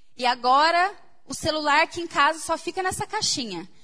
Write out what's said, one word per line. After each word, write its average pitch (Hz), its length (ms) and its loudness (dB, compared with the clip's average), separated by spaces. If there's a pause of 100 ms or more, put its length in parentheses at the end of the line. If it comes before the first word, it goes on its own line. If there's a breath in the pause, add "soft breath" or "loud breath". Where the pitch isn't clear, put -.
(180)
e 247 80 -6
agora 277 640 4 (360)
o 269 80 -10
celular 302 480 2
aqui 339 180 -4
em 339 60 -8
casa 320 320 2
só 320 180 -2
fica 349 240 -6
nessa 381 240 -4
caixinha. 220 640 -4 (140 soft breath)